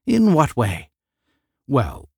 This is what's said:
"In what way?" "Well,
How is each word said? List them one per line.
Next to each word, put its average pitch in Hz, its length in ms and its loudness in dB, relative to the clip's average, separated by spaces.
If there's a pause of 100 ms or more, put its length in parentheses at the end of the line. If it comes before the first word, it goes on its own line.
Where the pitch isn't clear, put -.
"In 226 280 2
what 151 240 0
way?" 95 340 -4 (720)
"Well, 120 520 -4